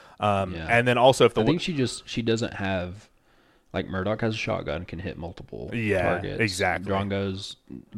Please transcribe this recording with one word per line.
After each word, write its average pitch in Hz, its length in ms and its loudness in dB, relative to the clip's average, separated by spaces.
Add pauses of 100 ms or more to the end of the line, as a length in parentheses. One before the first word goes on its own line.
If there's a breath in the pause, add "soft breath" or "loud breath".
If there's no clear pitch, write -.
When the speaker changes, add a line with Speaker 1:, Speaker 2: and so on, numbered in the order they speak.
(200 loud breath)
Speaker 1:
Um, 98 360 0
Speaker 2:
Yeah. 82 140 -8
Speaker 1:
and 120 180 4
then 123 100 4
also 127 280 8
if 113 100 6
the 113 60 2
Speaker 2:
I - 20 4
Speaker 1:
wa- 113 60 0
Speaker 2:
think 165 120 2
she 185 140 -4
just, - 340 -2
she 120 140 -4
doesn't 113 300 0
have, 95 540 -4 (640 soft breath)
like, - 160 -4
Murdoch 98 340 -2
has 110 120 0
a 110 40 -6
shotgun, 87 480 -4
can - 120 -10
hit 92 180 -6
multiple - 580 -10
Speaker 1:
Yeah, 104 280 0
Speaker 2:
targets. 95 400 -2
Speaker 1:
exactly. 92 500 0
Speaker 2:
Drongo's 98 640 -2 (400)